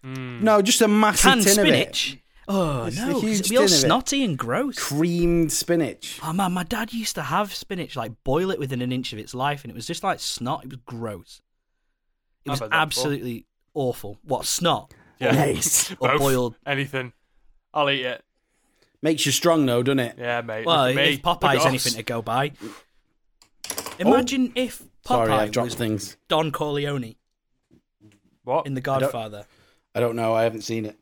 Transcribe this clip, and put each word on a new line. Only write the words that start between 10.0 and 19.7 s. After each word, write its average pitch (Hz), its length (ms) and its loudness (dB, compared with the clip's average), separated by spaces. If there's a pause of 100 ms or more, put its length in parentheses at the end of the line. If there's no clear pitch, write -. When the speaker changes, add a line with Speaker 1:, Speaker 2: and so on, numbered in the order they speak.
Speaker 3:
like 180 160 -2
snot. - 460 -6
It 131 60 -14
was 127 140 -16
gross. 113 540 -12 (1040)
It 143 40 -8
Speaker 1:
I've - 40 -2
Speaker 3:
was 139 60 -2
Speaker 1:
had 117 60 -4
that 107 40 -12
before. 160 120 4
Speaker 3:
absolutely 127 640 -4 (280)
awful. 123 500 -4
What, - 220 -4
snot? - 480 -2 (260)
Speaker 1:
Yeah. 131 120 2
Speaker 2:
Nice. - 680 2
Speaker 3:
Or 127 100 0
Speaker 1:
Both. 143 100 2
Speaker 3:
boiled? 127 360 0 (100)
Speaker 1:
Anything. 139 480 -4 (600)
I'll 143 160 2
eat 135 160 -2
it. 123 180 -6 (800)
Speaker 2:
Makes 151 220 0
you 139 60 2
strong, 165 340 4
though, 123 180 2